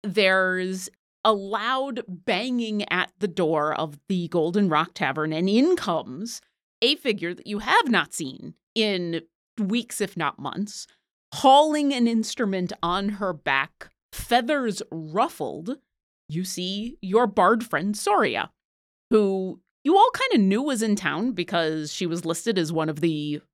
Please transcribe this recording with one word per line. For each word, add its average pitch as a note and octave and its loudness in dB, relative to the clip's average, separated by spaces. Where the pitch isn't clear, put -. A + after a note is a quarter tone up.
there's F#3 0
a A3 6
loud A3 -2
banging G#3+ -2
at F3+ 0
the G#3 -2
door D#3 0
of D3 -6
the F3 -2
Golden F3 2
Rock D#3+ 0
Tavern, D3+ -2
and E3 0
in C#4 4
comes F3 -6
a C#4 4
figure G3+ -4
that - -20
you G#3 -6
have D4+ 2
not F3+ 2
seen - -10
in F3+ 0
weeks, A3 -2
if F#3+ -6
not D3+ -4
months, F3+ -8
hauling D4 6
an A#3+ 2
instrument G#3+ -2
on F#3+ -2
her G3 -4
back, C#3 -4
feathers A#3+ -2
ruffled. E3 -4
You E3 -4
see G3 -6
your G#3+ 2
bard G#3+ 4
friend G3 -2
Soria, A3 0
who F#3+ 2
you D#4+ 4
all A4 8
kind B4 2
of G3 6
knew G#3+ 2
was C4 -2
in G#3+ 2
town G3 -2
because D#3+ -2
she F3+ -4
was E3+ -4
listed E3 -2
as E3 -2
one D#3+ 0
of D3+ -6
the D3+ -2